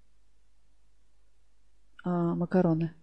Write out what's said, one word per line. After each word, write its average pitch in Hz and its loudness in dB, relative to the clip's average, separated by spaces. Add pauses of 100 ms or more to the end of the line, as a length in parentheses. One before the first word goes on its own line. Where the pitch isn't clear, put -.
(2000)
А, 170 -2
макароны. 170 0